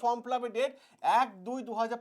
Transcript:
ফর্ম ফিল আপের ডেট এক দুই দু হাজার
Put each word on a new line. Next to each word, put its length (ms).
ফর্ম 200
ফিল 140
আপের 200
ডেট 140
এক 60
দুই 200
দু 120
হাজার 220